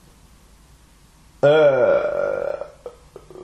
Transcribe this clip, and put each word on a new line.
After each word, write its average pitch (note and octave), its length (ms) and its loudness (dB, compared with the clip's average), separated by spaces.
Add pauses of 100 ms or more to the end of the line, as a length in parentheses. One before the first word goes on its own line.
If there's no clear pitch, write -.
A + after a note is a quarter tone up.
(1400)
euh, G2+ 1080 2 (920)